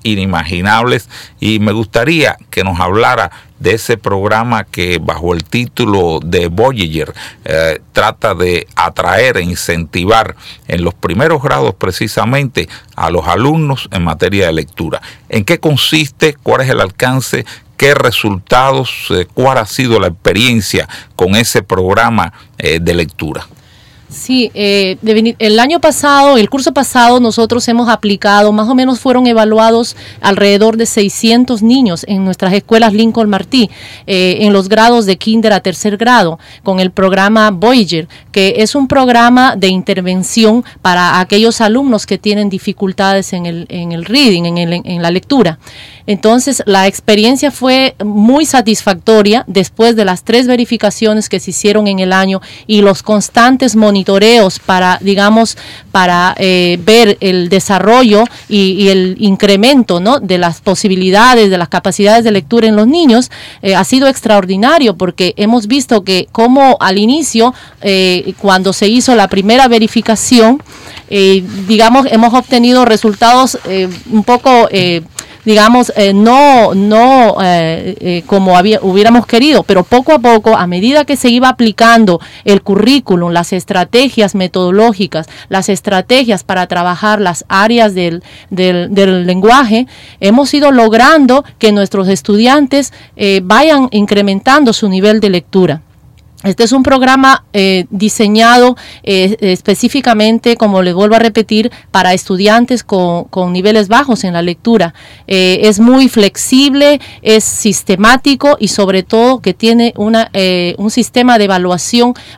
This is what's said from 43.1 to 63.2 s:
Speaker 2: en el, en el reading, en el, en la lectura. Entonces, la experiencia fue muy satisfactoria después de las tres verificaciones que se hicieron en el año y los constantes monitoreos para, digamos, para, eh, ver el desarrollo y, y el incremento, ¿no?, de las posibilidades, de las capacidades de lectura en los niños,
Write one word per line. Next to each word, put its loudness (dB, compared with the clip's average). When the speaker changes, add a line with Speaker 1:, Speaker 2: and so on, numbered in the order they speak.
Speaker 2:
en -8
el, -10
en -10
el -8
reading, 0
en -4
el, -4
en -6
la -2
lectura. -2
Entonces, -2
la 2
experiencia 0
fue -2
muy 2
satisfactoria 0
después 0
de 0
las -4
tres 0
verificaciones -2
que -6
se -14
hicieron -2
en -4
el -2
año 0
y 0
los 2
constantes 0
monitoreos 2
para, 0
digamos, 0
para, 0
eh, 0
ver 4
el -2
desarrollo 2
y, 0
y 2
el 0
incremento, 2
¿no?, 0
de -4
las -4
posibilidades, 2
de 0
las -4
capacidades 0
de 0
lectura 0
en 2
los 2
niños, 2